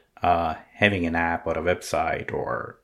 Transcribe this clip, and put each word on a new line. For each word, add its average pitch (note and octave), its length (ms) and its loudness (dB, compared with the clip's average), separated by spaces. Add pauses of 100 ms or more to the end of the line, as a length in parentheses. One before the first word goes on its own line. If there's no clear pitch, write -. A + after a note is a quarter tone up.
(220)
uh, E2+ 320 2 (180)
having G2 340 2
an E2 80 -2
app E2+ 320 0
or E2 60 0
a D#2+ 100 -2
website D#2+ 720 -2
or, - 520 -4